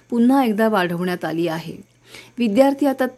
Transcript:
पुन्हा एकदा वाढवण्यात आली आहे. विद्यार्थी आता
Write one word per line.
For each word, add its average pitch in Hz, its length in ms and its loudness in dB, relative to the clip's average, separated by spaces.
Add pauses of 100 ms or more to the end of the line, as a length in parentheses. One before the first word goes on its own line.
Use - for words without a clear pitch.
पुन्हा 247 340 2
एकदा 220 240 0
वाढवण्यात 180 580 -2
आली 165 220 -4
आहे. 165 300 -8 (600)
विद्यार्थी 269 480 2
आता 262 200 0 (120)